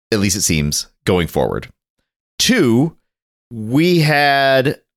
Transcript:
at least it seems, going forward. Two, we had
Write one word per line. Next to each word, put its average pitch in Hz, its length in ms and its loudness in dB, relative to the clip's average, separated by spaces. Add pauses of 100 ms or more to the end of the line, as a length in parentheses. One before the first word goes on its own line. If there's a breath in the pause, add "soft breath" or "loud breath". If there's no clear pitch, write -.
(120)
at 110 60 0
least 101 180 0
it 95 60 -4
seems, 76 460 -2 (160)
going 90 220 0
forward. 55 420 -4 (720)
Two, 156 580 0 (540)
we 139 500 0
had 139 800 2 (160)